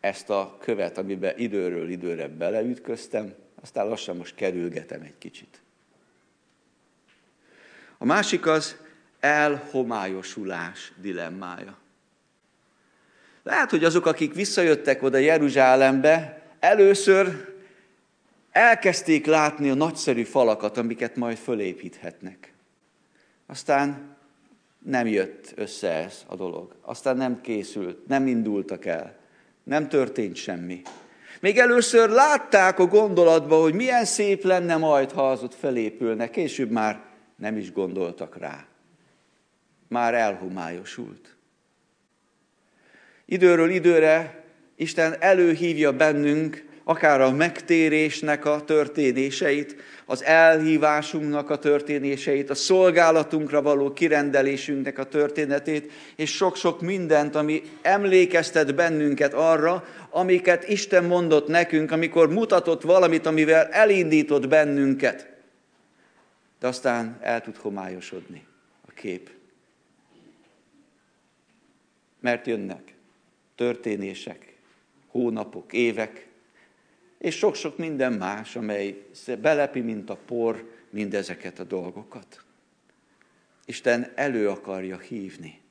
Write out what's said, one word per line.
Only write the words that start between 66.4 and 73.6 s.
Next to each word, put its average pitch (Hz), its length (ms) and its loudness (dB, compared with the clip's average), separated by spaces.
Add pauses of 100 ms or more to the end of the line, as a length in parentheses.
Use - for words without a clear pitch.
De 120 60 -6
aztán 120 540 -4
el 117 200 -4
tud - 160 -16
homályosodni 92 920 -12 (420)
a - 40 -20
kép. 90 380 -12 (3000)
Mert 120 260 -4
jönnek 101 480 -10 (600)
történések, 110 1000 -8 (520)